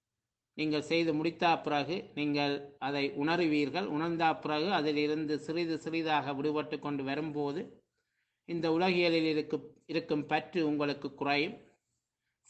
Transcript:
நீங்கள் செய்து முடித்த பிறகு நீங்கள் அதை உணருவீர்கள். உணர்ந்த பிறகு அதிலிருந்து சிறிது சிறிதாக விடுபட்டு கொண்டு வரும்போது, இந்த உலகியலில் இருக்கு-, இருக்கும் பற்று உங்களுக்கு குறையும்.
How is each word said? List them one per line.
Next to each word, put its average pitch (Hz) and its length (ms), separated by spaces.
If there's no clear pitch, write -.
நீங்கள் 151 280
செய்து 165 320
முடித்த 160 460
பிறகு 147 560
நீங்கள் 143 640
அதை 139 320
உணருவீர்கள். 151 760
உணர்ந்த 165 500
பிறகு 151 380
அதிலிருந்து 151 640
சிறிது 160 380
சிறிதாக 156 560
விடுபட்டு 147 460
கொண்டு 143 240
வரும்போது, 147 800
இந்த 165 260
உலகியலில் 175 540
இருக்கு-, 151 480
இருக்கும் 156 400
பற்று 160 420
உங்களுக்கு 143 460
குறையும். 143 480